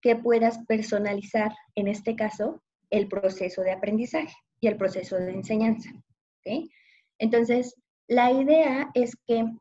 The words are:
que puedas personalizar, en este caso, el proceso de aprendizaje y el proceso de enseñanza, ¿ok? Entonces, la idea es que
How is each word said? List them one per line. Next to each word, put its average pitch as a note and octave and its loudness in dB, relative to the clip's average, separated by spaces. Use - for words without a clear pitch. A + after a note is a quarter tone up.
que A#3 4
puedas A3+ 2
personalizar, G#3+ -2
en G3+ -2
este G#3 -4
caso, G#3+ -4
el G3+ 0
proceso F#3+ -4
de F#3 0
aprendizaje A3 -4
y A3+ 2
el G#3 0
proceso F#3+ -4
de F#3 -4
enseñanza, A3 -2
¿ok? D4 -8
Entonces, A#3 2
la B3 4
idea C#4 4
es A#3+ 0
que A3+ 0